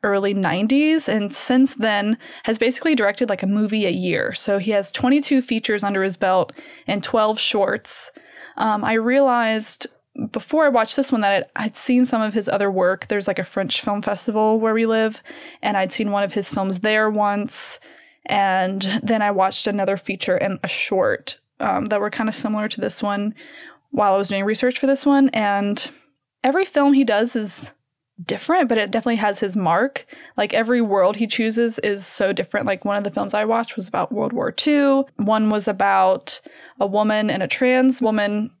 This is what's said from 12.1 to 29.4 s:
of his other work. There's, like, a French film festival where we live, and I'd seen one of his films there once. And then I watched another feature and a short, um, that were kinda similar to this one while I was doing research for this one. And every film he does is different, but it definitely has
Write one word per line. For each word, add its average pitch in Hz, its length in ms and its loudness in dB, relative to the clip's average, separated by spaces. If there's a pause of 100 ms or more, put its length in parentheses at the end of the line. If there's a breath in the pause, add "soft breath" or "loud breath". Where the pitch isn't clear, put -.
of 214 140 -2
his 214 140 -2
other 202 220 0
work. 185 360 0
There's, 202 220 -2
like, 196 100 -2
a 190 60 -4
French - 360 -4
film 208 220 -2
festival 214 560 0
where 220 160 2
we 226 120 2
live, 220 360 0 (400 loud breath)
and 208 140 -2
I'd 190 160 0
seen 208 180 -4
one 202 140 0
of 190 100 -6
his 202 160 -4
films 190 300 -2
there 214 280 2
once. 208 680 -2 (480 loud breath)
And 190 560 0 (200)
then 220 200 0
I 208 80 2
watched 190 360 0
another 196 300 0
feature 185 400 -2
and 190 260 -2
a 185 60 -6
short, - 680 -2 (220)
um, 196 260 0
that 208 140 0
were 208 100 -2
kinda 220 220 -4
similar 214 360 -4
to 214 120 -8
this 214 220 -4
one 202 320 -4 (560 loud breath)
while 202 240 2
I 190 40 4
was 196 100 -2
doing 196 160 -2
research 233 340 0
for - 80 -2
this 269 200 2
one. 277 240 6
And 202 600 -2 (540 loud breath)
every 294 200 4
film 285 280 2
he 269 120 6
does 220 320 0
is 214 360 -6 (500)
different, 269 460 0
but 226 100 2
it 202 120 -2
definitely 226 260 0
has 202 240 0